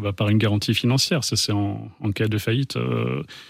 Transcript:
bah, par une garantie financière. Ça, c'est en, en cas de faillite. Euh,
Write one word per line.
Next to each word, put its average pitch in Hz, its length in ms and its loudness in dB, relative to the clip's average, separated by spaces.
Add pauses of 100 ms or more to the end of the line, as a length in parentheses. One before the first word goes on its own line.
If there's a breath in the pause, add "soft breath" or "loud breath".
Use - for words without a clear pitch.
bah, 101 80 0
par 104 160 0
une 107 100 6
garantie 107 360 2
financière. 131 500 2
Ça, 110 140 -2
c'est - 160 0
en, 104 360 -2 (120)
en 107 100 0
cas 110 160 0
de 107 100 0
faillite. 123 380 -2
Euh, 123 480 -2 (260 loud breath)